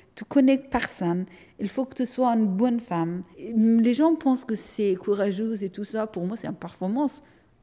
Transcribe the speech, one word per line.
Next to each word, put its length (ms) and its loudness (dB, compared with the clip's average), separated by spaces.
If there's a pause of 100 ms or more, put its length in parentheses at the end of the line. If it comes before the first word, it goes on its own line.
(160)
Tu 100 -16
connais 320 4
personne. 680 -4 (340)
Il 100 -4
faut 160 -4
que 100 -14
tu 100 -2
sois 280 0
une 140 2
bonne 320 2
femme. 440 -4 (160)
Les 540 4
gens 220 4
pensent 300 0
que 100 -4
c'est 400 -2
courageux 680 -2
et 60 -6
tout 160 -10
ça. 200 -4
Pour 200 -6
moi, 120 -4
c'est 100 -10
une 60 -6
performance. 680 -4 (400)